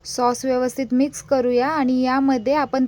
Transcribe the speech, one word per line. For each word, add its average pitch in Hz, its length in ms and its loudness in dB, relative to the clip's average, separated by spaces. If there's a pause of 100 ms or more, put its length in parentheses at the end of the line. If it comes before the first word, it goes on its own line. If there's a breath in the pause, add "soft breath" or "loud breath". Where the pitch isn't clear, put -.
सॉस 247 400 -2
व्यवस्थित 254 480 -2
मिक्स 277 300 0
करूया 247 460 0
आणि 262 320 0
यामध्ये 262 540 0
आपण 269 340 0